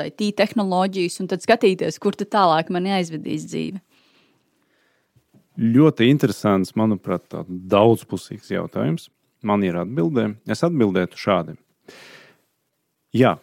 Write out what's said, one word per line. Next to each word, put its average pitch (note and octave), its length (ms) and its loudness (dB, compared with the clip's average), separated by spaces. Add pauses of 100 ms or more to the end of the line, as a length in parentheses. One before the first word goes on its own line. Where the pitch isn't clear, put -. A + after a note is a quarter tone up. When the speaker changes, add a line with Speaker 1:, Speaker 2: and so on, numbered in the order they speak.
Speaker 1:
I D#3 100 -6
T G#3 220 -4
tehnoloģijas F#3+ 880 -2
un F#3 80 -6
tad F#3+ 160 -4
skatīties, F#3+ 560 2
kur G3+ 160 -2
tad G3 140 -8
tālāk E3 400 2
mani F3+ 200 -2
aizvedīs D#3+ 560 -4
dzīve? E3+ 320 -8 (1800)
Speaker 2:
Ļoti A#2+ 500 4
interesants, G#2 640 2
manuprāt, G2+ 540 -2
tā - 180 -10
daudzpusīgs G2 1040 0
jautājums. G#2 580 -4 (360)
Man G2+ 200 0
ir F2 120 -2
atbildē. A#2 540 -2 (180)
Es A2+ 160 -4
atbildētu G#2 560 0
šādi. F2 340 -2 (1600)
Jā, A2+ 280 4